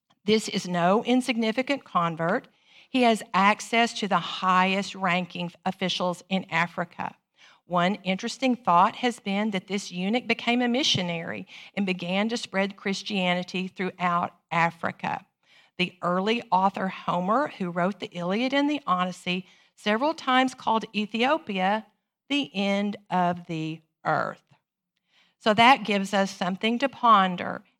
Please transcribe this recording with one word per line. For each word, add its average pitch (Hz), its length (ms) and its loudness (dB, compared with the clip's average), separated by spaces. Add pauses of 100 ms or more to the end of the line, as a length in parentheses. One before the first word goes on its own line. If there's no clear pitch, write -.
(260)
This 214 240 2
is 196 180 -4
no 180 380 2
insignificant 247 800 0
convert. 170 640 -2 (400)
He 254 140 2
has 226 200 2 (100)
access 214 680 2
to 214 100 -2
the 190 80 2
highest 185 800 0
ranking 180 560 -2 (140)
officials 180 640 -4
in 190 240 -2
Africa. 170 640 -4 (520)
One 175 360 2
interesting 226 520 -2
thought 185 400 4
has 240 240 -2
been 208 320 -2
that - 160 -6
this 196 240 -6
eunuch 196 340 -2
became 233 380 0
a 240 40 2
missionary 185 800 -2 (300)
and 196 100 -2
began 185 440 0
to 233 60 -4
spread 196 400 -4
Christianity 185 920 -2
throughout 180 640 -2 (180)
Africa. - 720 -2 (540)
The 180 240 -2
early 190 400 -2 (100)
author 190 360 2
Homer, 185 640 -2 (100)
who 180 100 -4
wrote 180 300 -2
the - 120 -10
Iliad 202 440 -2
and 285 120 2
the 294 200 -2
Odyssey, 180 580 -2 (300)
several 240 400 0
times 254 400 2
called 220 300 -2 (100)
Ethiopia 214 880 -2 (420)
the 285 280 -2
end 202 420 -2 (140)
of 175 340 0
the 160 360 -6 (220)
earth. - 380 -2 (1000)
So 214 140 2
that 233 300 8
gives 196 280 -2
us 196 200 2
something 208 480 -2
to 277 100 0
ponder 190 720 4 (180)